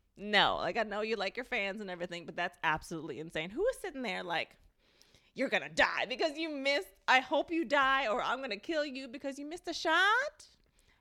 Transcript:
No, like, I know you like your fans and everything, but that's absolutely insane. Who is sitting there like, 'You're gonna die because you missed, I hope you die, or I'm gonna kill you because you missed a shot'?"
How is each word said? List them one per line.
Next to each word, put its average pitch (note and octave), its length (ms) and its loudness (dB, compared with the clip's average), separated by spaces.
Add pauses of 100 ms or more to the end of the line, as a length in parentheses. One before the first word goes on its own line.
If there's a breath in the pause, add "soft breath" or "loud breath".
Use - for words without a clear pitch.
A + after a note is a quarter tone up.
(200)
No, F#3+ 380 4
like, E3 200 -2
I A3+ 60 2
know G#3+ 180 -4
you A3 140 -2
like G3 220 -4
your B3 80 -4
fans G3+ 340 -4
and F#3+ 120 -8
everything, F3 340 -8
but D#3 100 -12
that's F3+ 280 -4
absolutely D#3 560 -2
insane. E3 320 -6
Who F4 160 0
is B4+ 100 0
sitting D4+ 240 -8
there F#3 220 -4
like, E3 320 -4 (800 soft breath)
'You're C4 140 0
gonna D3 200 0
die A#3 400 2
because C#4+ 260 0
you D#4+ 140 -4
missed, C#4+ 380 0 (200)
I B3+ 120 8
hope D4 320 0
you E4 140 0
die, C4+ 420 4
or G#3+ 160 0
I'm C4 180 -2
gonna G#3 160 -4
kill D#4 260 -2
you C4+ 240 -8
because C#4 300 -8
you C#4+ 80 -10
missed E4 220 -12
a E4 80 -4
shot'?" G#4 720 2 (540 soft breath)